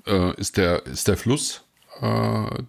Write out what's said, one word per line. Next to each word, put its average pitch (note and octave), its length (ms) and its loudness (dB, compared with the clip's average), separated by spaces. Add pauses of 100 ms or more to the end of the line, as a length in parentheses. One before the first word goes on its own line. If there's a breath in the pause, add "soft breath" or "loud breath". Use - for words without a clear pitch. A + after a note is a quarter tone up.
äh, F#2 320 2
ist - 200 -4
der, F2 280 2
ist C2 220 -2
der F#2+ 80 4
Fluss, - 460 -2 (380)
äh, A2+ 680 0